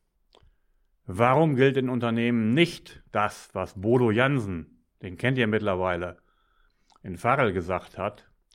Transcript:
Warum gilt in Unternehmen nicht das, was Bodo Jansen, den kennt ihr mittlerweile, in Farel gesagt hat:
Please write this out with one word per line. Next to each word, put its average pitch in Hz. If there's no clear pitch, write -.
Warum 127
gilt 131
in 127
Unternehmen 117
nicht -
das, 104
was 92
Bodo 117
Jansen, 107
den 92
kennt 127
ihr 117
mittlerweile, 92
in 90
Farel 120
gesagt 90
hat: 101